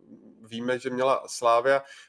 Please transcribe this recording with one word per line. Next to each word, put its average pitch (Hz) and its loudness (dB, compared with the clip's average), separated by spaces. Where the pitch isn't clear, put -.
víme, 120 -4
že 127 -8
měla 127 0
Slavia 123 2